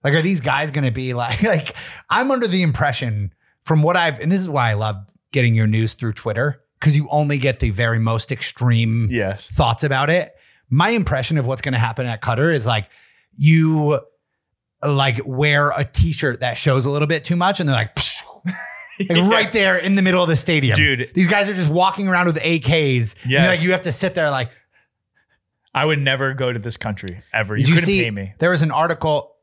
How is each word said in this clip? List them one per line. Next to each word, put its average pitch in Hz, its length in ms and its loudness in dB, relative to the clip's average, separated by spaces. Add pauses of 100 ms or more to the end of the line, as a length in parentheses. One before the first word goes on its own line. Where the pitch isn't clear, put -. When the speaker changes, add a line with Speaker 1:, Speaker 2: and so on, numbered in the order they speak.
Speaker 1:
Like, 143 120 2
are 160 80 4
these 180 180 0
guys 143 300 -2
gonna 135 200 0
be 127 220 -6
like, 120 300 -4
<laughs> - 0 -
like, 190 320 0 (340)
I'm 247 220 0
under 240 160 0
the 185 160 0
impression 120 720 -2 (300)
from 156 200 2
what 175 120 2
I've, 160 240 0
and 147 120 -2
this 190 100 0
is 185 80 -4
why 127 220 0
I - 20 0
love 107 220 -2 (360)
getting 120 240 2
your 110 120 2
news 110 260 0
through 110 200 -6
Twitter, 120 460 -4 (220)
'cause 151 140 4
you 147 160 0
only 147 260 0
get 131 220 0
the 131 100 0
very 113 300 0
most 113 320 -2
extreme 117 800 0
Speaker 2:
Yes. 101 400 -4
Speaker 1:
thoughts 120 320 0
about 139 260 0
it. 175 220 0 (400)
My 160 180 2
impression 160 480 -2
of 131 80 0
what's 127 160 -4
gonna 131 160 -2
happen 117 300 -2
at 113 160 -6
Qatar 131 280 0
is, 131 140 0
like, 110 240 0 (480)
you, 151 640 2 (840)
like, 139 400 0
wear 147 440 0
a 139 160 -2
t-shirt 147 560 -2
that 120 160 -4
shows 135 280 2
a 143 40 -2
little 147 180 -2
bit 160 160 -2
too 175 140 -2
much 190 240 0
and 151 80 -2
they're 135 80 2
like, 110 180 -4
<laughs> - 500 -6
like, 185 100 -6 (440)
Speaker 2:
<laughs> - 0 -
Yeah. 185 300 2
Speaker 1:
right 208 240 2
there 190 240 2
in 190 180 0
the 196 60 2
middle 185 200 4
of 175 60 2
the 160 80 2
stadium. 135 400 2
Speaker 2:
Dude. 135 380 2
Speaker 1:
These 175 160 2
guys 208 180 2
are 208 60 -4
just 180 160 0
walking 185 400 0
around 180 180 2
with 160 160 0
A 165 160 0
Ks. 131 540 0 (100)
And 123 80 -2
they're 135 120 4
Speaker 2:
Yes. - 40 4
Speaker 1:
like, 175 160 2
you 180 80 2
have 185 120 0
to 170 100 -2
sit 185 200 0
there 160 160 0
like, 131 200 -2 (1200)
Speaker 2:
I 131 120 0
would 156 140 0
never 135 340 0
go 127 180 -2
to 117 80 -6
this 113 160 -6
country 95 460 -10 (120)
ever. 107 220 -2
Speaker 1:
Did 117 140 2
Speaker 2:
You 170 60 6
Speaker 1:
you 170 40 6
Speaker 2:
couldn't 170 80 2
Speaker 1:
see, 196 160 2
Speaker 2:
pay 113 80 -4
me. 98 280 -10
Speaker 1:
there 165 100 2
was 175 120 2
an 156 100 0
article 156 720 -2